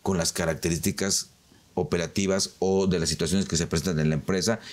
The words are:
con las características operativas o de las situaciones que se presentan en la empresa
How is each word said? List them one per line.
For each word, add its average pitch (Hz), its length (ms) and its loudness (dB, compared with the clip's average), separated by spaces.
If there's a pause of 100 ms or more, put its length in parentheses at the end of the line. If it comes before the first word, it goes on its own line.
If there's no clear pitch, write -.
con 98 140 0
las 82 140 0
características 85 1000 -2 (420)
operativas 90 880 0
o 95 280 2
de 90 120 2
las 80 100 0
situaciones 85 380 0
que 82 100 -2
se 82 80 0
presentan 78 340 0
en 78 100 2
la 78 60 2
empresa 92 440 0 (140)